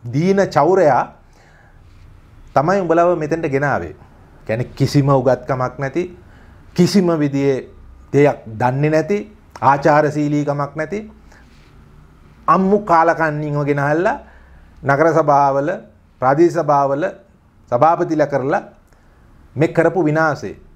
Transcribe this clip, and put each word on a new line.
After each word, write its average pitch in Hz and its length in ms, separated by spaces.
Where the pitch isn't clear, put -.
දීන 165 380
චෞරයා 156 520
තමයි 175 280
උඹලව 170 380
මෙතෙන්ට 156 300
ගෙනාවේ. 127 460
කියන්නේ 113 320
කිසිම 139 340
උගත්කමක් 127 720
නැති, 139 240
කිසිම 180 360
විදිහේ 139 500
දෙයක් 143 380
දන්නේ 127 440
නැති, 156 280
ආචාරශීලීකමක් 147 1160
නැති 156 240
අම්මු 190 360
කාලකන්ණින්ව 156 840
ගෙනහල්ලා 147 540
නගර 139 320
සභාවල, 143 560
ප්‍රාදේශ 147 340
සභාවල 143 480
සභාපතිලා 156 540
කරලා 139 360
මේ 147 120
කරපු 170 360
විනාශේ. 151 520